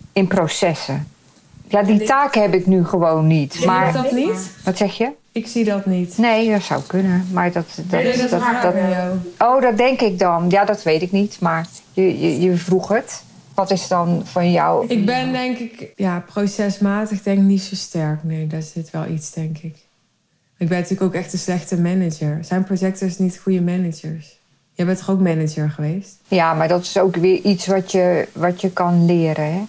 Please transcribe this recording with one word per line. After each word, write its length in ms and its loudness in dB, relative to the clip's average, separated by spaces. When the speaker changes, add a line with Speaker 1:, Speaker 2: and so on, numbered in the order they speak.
Speaker 1:
In 140 2
processen. 840 -2
Ja, 140 2
die 120 4
Speaker 2:
En 60 6
ik 60 -2
Speaker 1:
taak 280 2
heb 200 4
ik 120 2
nu 180 4
gewoon 420 2
niet, 280 2
Speaker 2:
Zie 120 -2
Speaker 1:
maar 220 2
Speaker 2:
ik 60 0
dat 180 0
niet? 380 -2
Speaker 1:
Wat 120 0
zeg 220 -2
je? 120 0
Speaker 2:
Ik 140 -6
zie 180 0
dat 220 -2
niet. 320 -2
Speaker 1:
Nee, 320 4
dat 120 2
zou 240 -4
kunnen. 460 0
Maar 200 0
dat, 140 -4
dat, 260 -2
Speaker 2:
Nee, 160 0
dat 120 0
Speaker 1:
dat, 100 0
Speaker 2:
raar 220 0
Speaker 1:
dat 100 2
Speaker 2:
bij 180 0
jou. 260 -2
Speaker 1:
Oh, 240 4
dat 140 2
denk 240 2
ik 180 0
dan. 320 2
Ja, 140 4
dat 180 -2
weet 200 2
ik 100 -4
niet. 280 0
Maar 260 0
je, 280 2
je, 200 0
je 160 2
vroeg 320 0
het. 340 -4
Wat 160 -2
is 180 -2
dan 360 0
van 280 0
jou? 360 2
Speaker 2:
Ik 180 0
ben, 260 -2
denk 260 -4
ik, 380 -12
ja, 360 -2
procesmatig 880 -2
denk 160 0
ik 60 4
niet 180 4
zo 120 -10
sterk. 500 -4
Nee, 220 -4
daar 160 -4
zit 280 -10
wel 160 -6
iets, 260 -6
denk 260 -6
ik. 180 -14
Ik 100 0
ben 100 2
natuurlijk 240 -2
ook 200 0
echt 100 -10
een 60 -4
slechte 420 -2
manager. 640 0
Zijn 200 0
projectors 540 -2
niet 240 -2
goede 200 0
managers? 760 -4
Jij 140 -2
bent 120 0
toch 120 -4
ook 100 2
manager 500 0
geweest? 420 -6
Speaker 1:
Ja, 260 2
maar 140 2
dat 140 2
is 160 -4
ook 180 2
weer 240 4
iets 260 0
wat 260 0
je, 400 2
wat 280 -2
je 100 -2
kan 360 2
leren, 460 2
hè? 160 -4